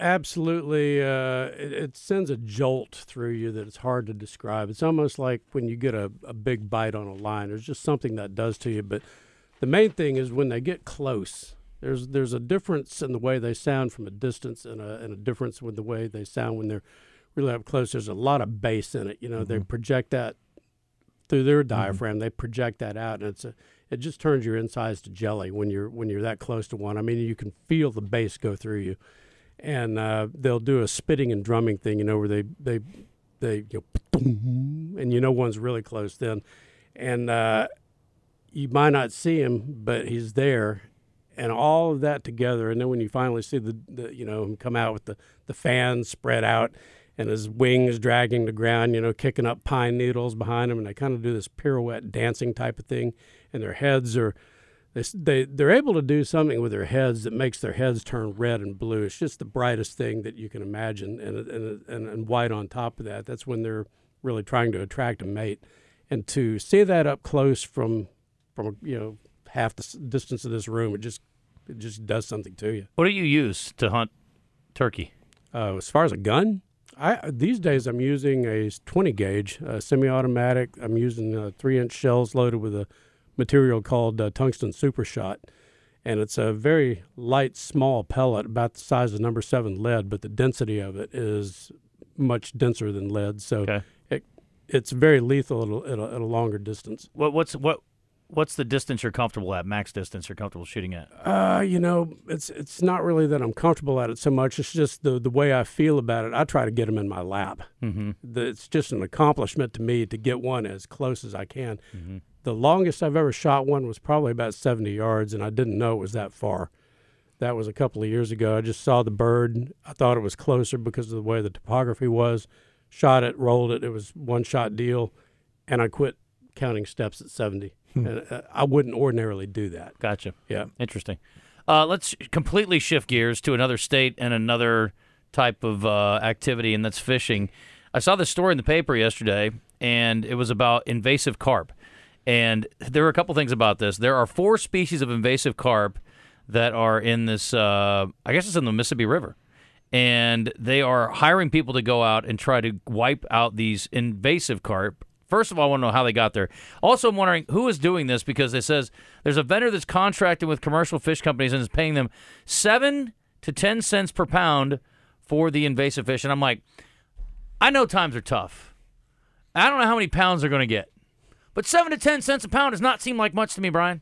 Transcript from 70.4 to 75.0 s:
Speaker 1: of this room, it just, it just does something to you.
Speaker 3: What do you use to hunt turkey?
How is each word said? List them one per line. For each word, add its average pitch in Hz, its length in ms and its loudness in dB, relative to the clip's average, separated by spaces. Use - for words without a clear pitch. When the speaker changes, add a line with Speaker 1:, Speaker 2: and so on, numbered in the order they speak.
Speaker 1:
of 123 60 -8
this 110 180 -6
room, 113 260 -2
it 101 60 -8
just, 110 220 -12
it 117 120 -16
just 110 260 -12
does 107 220 -4
something 95 300 -10
to 107 180 -4
you. 98 200 -10
Speaker 3:
What 165 120 4
do 202 40 4
you 196 140 -2
use 143 540 0
to 113 100 2
hunt 113 220 0
turkey? 107 380 -2